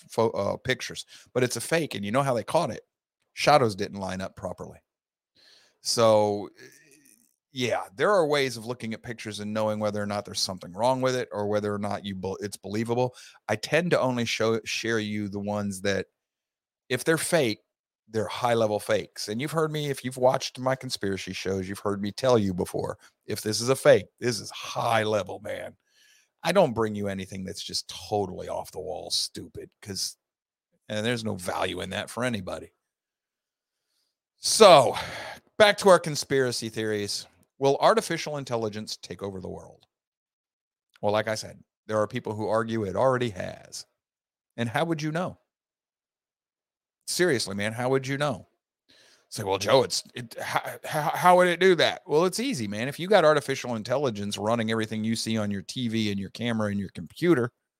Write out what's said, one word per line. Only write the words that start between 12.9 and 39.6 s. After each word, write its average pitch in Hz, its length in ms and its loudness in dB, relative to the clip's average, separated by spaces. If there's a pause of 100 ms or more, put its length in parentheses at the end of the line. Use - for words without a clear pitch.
I 110 60 2
tend 165 340 0
to 151 100 4
only 123 240 0
show, 113 400 0
share 113 340 -2
you 104 300 -4
the 101 120 -6
ones 101 420 -4
that, 95 240 0 (800)
if - 160 -2
they're 160 140 4
fake, 131 400 2 (500)
they're 110 200 -2
high-level 113 520 2
fakes. - 480 -2
And 110 140 -4
you've 143 100 -4
heard 156 180 0
me, 151 200 -4
if 131 160 -6
you've 131 100 -8
watched 127 420 0
my 127 160 0
conspiracy 95 600 -6
shows, 92 340 -4
you've 98 120 -8
heard 101 200 -2
me 101 120 -4
tell 127 260 4
you 98 160 2
before, - 420 -4 (300)
if 104 160 -8
this 107 180 -2
is 117 80 -2
a 131 80 4
fake, 120 300 6 (120)
this 113 220 -2
is - 120 -12
high 117 500 -2
level, 101 420 -2
man. 95 320 -10 (640)
I 165 100 0
don't 175 200 6
bring 110 220 0
you 101 140 -4
anything 95 360 -6
that's 98 180 -10
just - 260 -8 (200)
totally 92 400 -2
off 85 240 -8
the - 80 -12
wall 85 300 -10
stupid, - 580 -8 (140)
'cause, - 340 -8 (720)
and 107 160 -4
there's 117 200 -2
no 107 100 -4
value 90 480 -4
in 92 80 -8
that 98 180 -6
for 117 160 -6
anybody. 92 480 -6 (1700)
So, 151 560 8 (640)
back 208 220 6
to 196 100 4
our 175 120 10
conspiracy 135 680 -2
theories. 107 580 -4 (320)
Will 139 220 4
artificial 165 560 2
intelligence 113 600 -4
take - 260 -12
over 98 180 -8
the 90 80 -10
world? 87 380 -16 (1120)